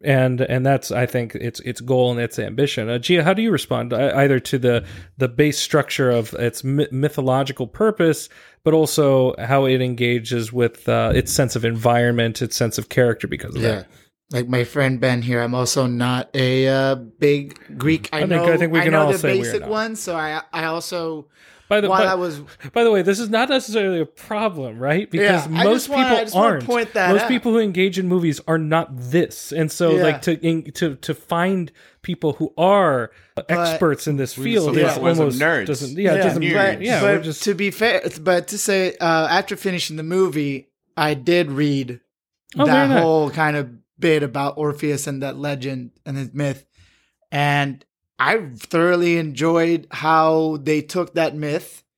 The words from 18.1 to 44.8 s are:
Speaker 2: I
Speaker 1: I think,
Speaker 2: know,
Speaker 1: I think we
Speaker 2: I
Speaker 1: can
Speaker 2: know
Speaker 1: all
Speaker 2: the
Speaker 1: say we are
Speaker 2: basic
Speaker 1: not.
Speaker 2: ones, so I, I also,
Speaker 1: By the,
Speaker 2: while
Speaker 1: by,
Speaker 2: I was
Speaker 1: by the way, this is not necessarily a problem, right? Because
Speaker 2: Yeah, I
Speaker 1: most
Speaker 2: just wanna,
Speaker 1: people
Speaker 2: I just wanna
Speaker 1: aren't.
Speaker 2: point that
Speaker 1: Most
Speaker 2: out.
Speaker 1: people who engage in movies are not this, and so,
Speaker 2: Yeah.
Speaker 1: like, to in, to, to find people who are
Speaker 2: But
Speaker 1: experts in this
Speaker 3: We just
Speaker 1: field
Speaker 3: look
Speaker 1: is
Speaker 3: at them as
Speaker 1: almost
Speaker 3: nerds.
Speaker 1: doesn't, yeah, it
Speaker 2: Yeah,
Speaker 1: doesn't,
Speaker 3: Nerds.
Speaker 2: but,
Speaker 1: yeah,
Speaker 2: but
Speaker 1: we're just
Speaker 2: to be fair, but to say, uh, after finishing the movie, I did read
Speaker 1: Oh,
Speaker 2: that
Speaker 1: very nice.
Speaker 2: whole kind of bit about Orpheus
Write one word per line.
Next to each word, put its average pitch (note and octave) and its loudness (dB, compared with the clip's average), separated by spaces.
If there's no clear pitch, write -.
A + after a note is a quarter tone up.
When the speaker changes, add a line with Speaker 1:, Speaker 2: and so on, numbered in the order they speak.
Speaker 2:
I D#3 -4
Speaker 1:
I - -2
think, F#3+ 0
Speaker 2:
know, E3+ 4
Speaker 1:
I E3 4
think E3 0
we E3 4
Speaker 2:
I - 2
Speaker 1:
can - 2
Speaker 2:
know D#3 4
Speaker 1:
all C#3+ 2
Speaker 2:
the C3 2
Speaker 1:
say D3 0
we B2+ 2
are A#2+ -2
Speaker 2:
basic A2+ -4
Speaker 1:
not. - -10
Speaker 2:
ones, A3 -4
so F3 -6
I, D#3 -4
I D#3+ -6
also, D#3+ -6
Speaker 1:
By G#3 4
the, G3+ 0
Speaker 2:
while F#3+ 4
Speaker 1:
by, F#3+ 2
Speaker 2:
I F#3+ 2
was E3+ -4
Speaker 1:
by A#3 2
the A#3 6
way, G3 4
this G3 2
is A#3 -4
not A3+ 0
necessarily G#3+ 0
a D3+ 0
problem, D#3+ -6
right? D#3+ -2
Because F3+ 2
Speaker 2:
Yeah, D#3+ -4
I F3 2
Speaker 1:
most G#3+ 4
Speaker 2:
just C4 -2
wanna, C#4 2
Speaker 1:
people B3 4
Speaker 2:
I A3+ 0
just G#3+ -6
wanna G#3 4
Speaker 1:
aren't. D3 0
Speaker 2:
point A#3+ -2
that F#3 2
Speaker 1:
Most G3+ 4
Speaker 2:
out. A#3 -2
Speaker 1:
people A#3+ 0
who A3+ 4
engage F#3+ 0
in F#3 -2
movies F3 0
are D#3+ 2
not D#3+ 0
this, B2+ -2
and D#3 -2
so, E3 2
Speaker 2:
Yeah. F3+ 4
Speaker 1:
like, D3+ 2
to E3 0
in, E3 -2
to, D3+ -4
to - -8
find F3 -2
people E3 -4
who - -4
are E3 2
Speaker 2:
But - -8
Speaker 1:
experts E3 0
in D3 -2
this C3 -4
Speaker 3:
We C3+ -4
just F#3 2
Speaker 1:
field D3 0
Speaker 3:
look - 4
Speaker 1:
is E3 2
Speaker 3:
at D3+ -2
them - -4
as E3 2
Speaker 1:
almost C3+ 2
Speaker 3:
nerds. D3 0
Speaker 1:
doesn't, C#3 -6
yeah, F#3+ 2
it F#3+ 2
Speaker 2:
Yeah, G3 2
Speaker 1:
doesn't, F3+ 0
Speaker 3:
Nerds. F#3+ 2
Speaker 2:
but, F3 -10
Speaker 1:
yeah, G#3+ 0
Speaker 2:
but G3+ 2
Speaker 1:
we're D#3+ -4
just D#3 -8
Speaker 2:
to G3+ 0
be G3 -2
fair, G#3+ 0
but F3 0
to G3+ -10
say, F#3+ 0
uh, D#3+ 2
after G3 0
finishing F3 -6
the D#3 -8
movie, D3+ -2
I D3+ 0
did D#3+ 0
read C3+ -2
Speaker 1:
Oh, C#4+ 2
Speaker 2:
that - 4
Speaker 1:
very C#4 4
nice. B3+ 4
Speaker 2:
whole D#3+ 4
kind D3+ 0
of C#3 -4
bit D#3 2
about C#3 -4
Orpheus D3 -2